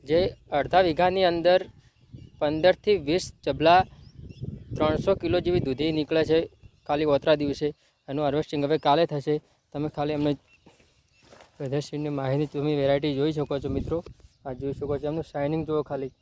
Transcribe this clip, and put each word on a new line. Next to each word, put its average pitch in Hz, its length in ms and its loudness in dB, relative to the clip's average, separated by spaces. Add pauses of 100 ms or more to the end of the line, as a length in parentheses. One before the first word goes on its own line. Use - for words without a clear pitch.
જે 160 100 4 (380)
અડધા 143 300 4
વીઘાની 180 420 2
અંદર 175 300 4 (760)
પંદરથી 165 600 2 (100)
વીસ 170 180 0 (160)
જબલા 160 400 4 (920)
ત્રણસો 156 380 0 (100)
કિલો 170 200 0
જેવી 175 260 0
દૂધી 139 240 -2
નીકળે 156 380 0
છે 160 100 4 (440)
ખાલી 151 320 0
ઓતરા 156 260 4
દિવસે. 143 260 -2 (400)
એનું 143 180 -4
હાર્વેસ્ટિંગ 147 380 -2
હવે 147 160 2
કાલે 151 300 4
થશે. 151 260 -2 (380)
તમે 147 160 -4
ખાલી 147 300 -4
એમને 147 120 0 (1200)
બ્રધર્સ 143 320 -4
સીડની 147 320 -6
માહીની 139 340 0
તમે 147 280 -2
વેરાયટી 139 380 2
જોઈ 151 180 0
શકો 147 220 -4
છો 139 100 -6
મિત્રો. 139 280 -4 (480)
આ 135 80 -10
જોઈ 135 240 -8
શકો 143 200 -6
છો, 139 100 -8
એમનું 156 240 -6
શાઇનિંગ 151 340 -4
જુઓ 151 180 -2
ખાલી 135 380 -8